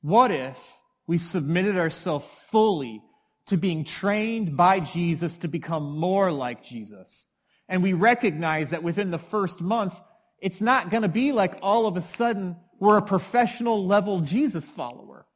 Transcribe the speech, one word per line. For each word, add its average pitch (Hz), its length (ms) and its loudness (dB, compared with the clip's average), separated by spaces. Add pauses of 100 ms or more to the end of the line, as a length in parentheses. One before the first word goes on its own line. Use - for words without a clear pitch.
What 214 300 4
if 135 460 -8 (300)
we 170 100 2
submitted 170 580 0
ourselves 165 540 -2
fully 160 720 0 (460)
to 196 100 0
being 160 260 0
trained 214 720 -2
by 185 240 4
Jesus 170 600 -2
to 175 80 -6
become 151 500 -6
more 185 340 2
like 123 300 -4
Jesus? 104 640 -14 (420)
And 185 140 0
we 185 120 2
recognize 165 760 2
that 165 140 -6
within 180 280 -2
the 170 60 -4
first 190 420 -4
month, 196 400 -2 (380)
it's 190 240 -6
not 226 300 2
gonna 214 180 2
be 247 220 0
like 196 320 0
all 214 240 2
of 185 100 -2
a 180 40 -4
sudden 196 560 -2 (220)
we're 208 200 8
a - 20 2
professional 220 840 0
level 196 360 2
Jesus 170 480 -2
follower. 131 560 -12 (100)